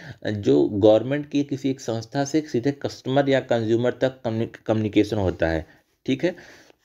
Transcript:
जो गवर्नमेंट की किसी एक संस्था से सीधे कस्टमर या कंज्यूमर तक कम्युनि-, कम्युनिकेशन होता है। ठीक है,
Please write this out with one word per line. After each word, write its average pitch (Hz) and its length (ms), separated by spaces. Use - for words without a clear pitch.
जो 120 420
गवर्नमेंट 113 600
की 143 140
किसी 135 260
एक 131 100
संस्था 117 460
से 156 160
सीधे 139 300
कस्टमर 135 580
या 131 100
कंज्यूमर 120 520
तक 131 320
कम्युनि-, 113 340
कम्युनिकेशन 107 600
होता 85 300
है। 80 200
ठीक 131 180
है, - 400